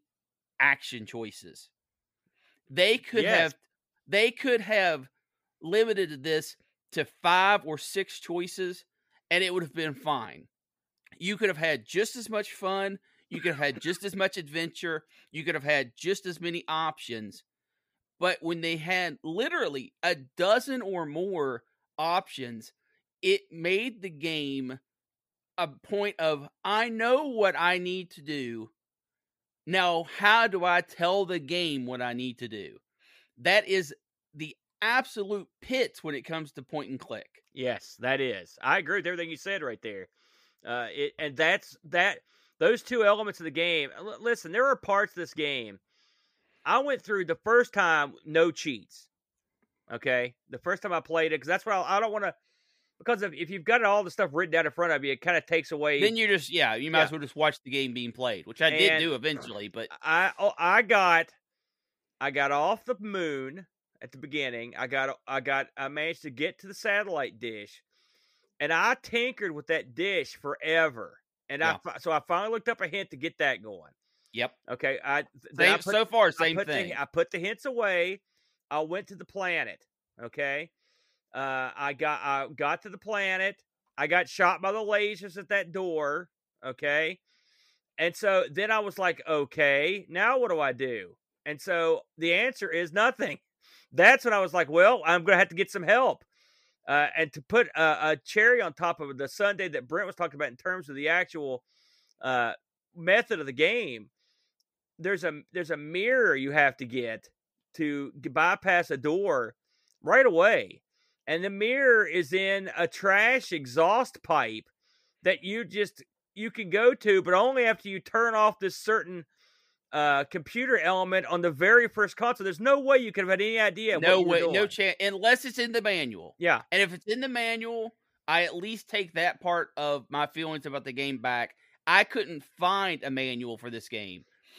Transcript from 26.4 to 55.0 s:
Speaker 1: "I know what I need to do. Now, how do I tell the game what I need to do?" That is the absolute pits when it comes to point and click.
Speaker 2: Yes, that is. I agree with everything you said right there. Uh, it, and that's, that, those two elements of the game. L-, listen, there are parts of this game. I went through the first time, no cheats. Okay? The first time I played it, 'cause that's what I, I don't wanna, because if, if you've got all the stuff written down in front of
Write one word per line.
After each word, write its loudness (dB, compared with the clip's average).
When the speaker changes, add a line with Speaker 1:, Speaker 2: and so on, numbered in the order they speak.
Speaker 1:
"I 0
know 2
what 2
I 2
need -6
to -20
do. -8
Now, 2
how 4
do -2
I 4
tell 0
the -4
game -4
what -8
I -4
need -8
to -8
do?" -12
That 2
is -2
the -14
absolute -2
pits -4
when -6
it -8
comes -10
to -16
point -10
and -8
click. -14
Speaker 2:
Yes, -6
that -2
is. -6
I 2
agree -4
with -6
everything -8
you -14
said -8
right -10
there. -12
Uh, -6
it, -6
and -8
that's, 0
that, 0
those 2
two 0
elements 2
of -14
the -8
game. -2
L-, -14
listen, -4
there 2
are 4
parts 0
of -14
this -10
game. -6
I 2
went -2
through -2
the -2
first 4
time, 2
no 4
cheats. -10
Okay? -2
The -14
first -4
time -4
I -2
played 0
it, -2
'cause -10
that's -2
what 0
I, 0
I 2
don't -2
wanna, -4
because -2
if, -6
if -8
you've -10
got 4
all 4
the -10
stuff -2
written -2
down 2
in -4
front 0
of 0